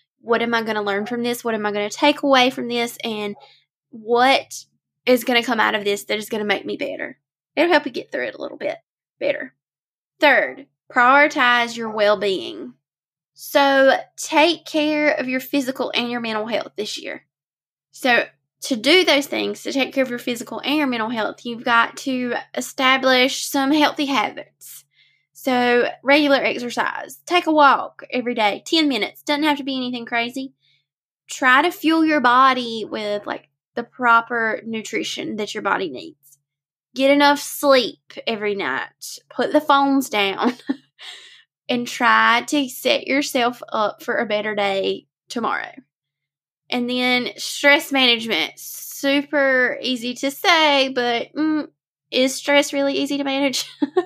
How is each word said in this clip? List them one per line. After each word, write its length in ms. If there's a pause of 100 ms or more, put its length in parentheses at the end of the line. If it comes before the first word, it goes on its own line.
(220)
what 200
am 120
I 80
gonna 200
learn 240
from 160
this? 220
What 100
am 120
I 80
gonna 160
take 340
away 260
from 200
this? 340
And 320 (540)
what 760 (420)
is 200
gonna 180
come 160
out 160
of 80
this 220
that 120
is 120
gonna 160
make 200
me 120
better? 420 (380)
It'll 140
help 140
you 60
get 180
through 180
it 80
a 60
little 160
bit 200 (420)
better. 340 (680)
Third, 460 (240)
prioritize 840
your 140
well-being. 840 (600)
So 640 (180)
take 500
care 460
of 160
your 140
physical 520
and 160
your 120
mental 260
health 300
this 200
year. 280 (680)
So 340 (380)
to 120
do 280
those 240
things, 360
to 100
take 200
care 100
of 60
your 80
physical 460
and 140
your 100
mental 220
health, 360
you've 180
got 340
to 380 (200)
establish 880
some 260
healthy 340
habits. 800 (480)
So 560 (140)
regular 340
exercise, 880
take 220
a 40
walk 580
every 240
day, 320
ten 220
minutes, 360
doesn't 200
have 140
to 60
be 120
anything 300
crazy. 480 (760)
Try 320
to 100
fuel 340
your 160
body 640
with, 420
like, 220 (260)
the 80
proper 800
nutrition 720
that 180
your 80
body 280
needs. 500 (560)
Get 160
enough 280
sleep 600 (260)
every 300
night. 640 (100)
Put 240
the 80
phones 480
down 460 (560)
<laughs> 580
and 180
try 600
to 220
set 380
yourself 540 (100)
up 300
for 140
a 100
better 300
day 500 (240)
tomorrow. 440 (960)
And 180
then 480
stress 540
management, 640
super 1200
easy 360
to 160
say, 580
but, 460
mm, 320 (420)
is 240
stress 400
really 220
easy 220
to 60
manage? 460 (360)